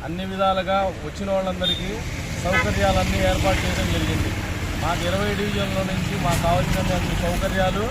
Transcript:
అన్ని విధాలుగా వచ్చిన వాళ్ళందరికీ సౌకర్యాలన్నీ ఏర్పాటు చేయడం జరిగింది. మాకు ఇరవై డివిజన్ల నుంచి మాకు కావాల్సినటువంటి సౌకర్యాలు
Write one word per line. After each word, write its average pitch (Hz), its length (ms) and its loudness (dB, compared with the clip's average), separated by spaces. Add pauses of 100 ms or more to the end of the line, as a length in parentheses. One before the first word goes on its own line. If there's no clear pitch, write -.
అన్ని 180 200 -6
విధాలుగా 190 540 0 (260)
వచ్చిన 196 260 -6
వాళ్ళందరికీ 185 600 -2 (540)
సౌకర్యాలన్నీ 190 720 2
ఏర్పాటు 190 400 2
చేయడం - 340 0
జరిగింది. - 380 0 (520)
మాకు 165 180 0
ఇరవై 196 340 0
డివిజన్ల 196 460 0
నుంచి 185 340 -2 (100)
మాకు 170 180 2
కావాల్సినటువంటి 175 800 2
సౌకర్యాలు 185 680 2